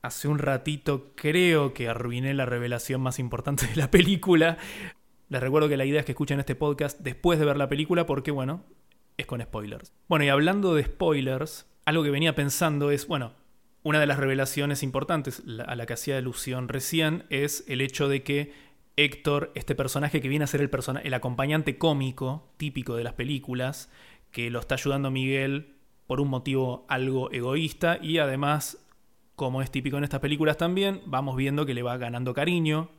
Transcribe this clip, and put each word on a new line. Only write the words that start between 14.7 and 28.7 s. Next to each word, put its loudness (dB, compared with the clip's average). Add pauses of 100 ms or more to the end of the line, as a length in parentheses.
importantes -2
la, -10
a -6
la -6
que -6
hacía -4
alusión -4
recién 0
es -2
el -4
hecho 0
de 0
que -2 (440)
Héctor, 2
este -4
personaje 0
que -4
viene 0
a -2
ser 0
el 0
persona-, -4
el -4
acompañante 0
cómico -2
típico -6
de -4
las -6
películas, -4 (400)
que -4
lo -4
está -2
ayudando 0
a -2
Miguel -2 (320)
por -2
un 2
motivo -2
algo 0
egoísta 0
y 0
además 0 (600)